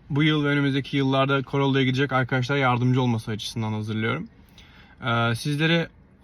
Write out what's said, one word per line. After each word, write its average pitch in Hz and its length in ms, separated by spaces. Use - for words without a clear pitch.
bu 147 140
yıl 151 200
ve 143 40
önümüzdeki 139 500
yıllarda 135 460
Corolla'ya 135 420
gidecek 135 280
arkadaşlara 131 460
yardımcı 127 420
olması 117 300
açısından 110 420
hazırlıyorum. 110 540
Ee, 117 300
sizlere 160 540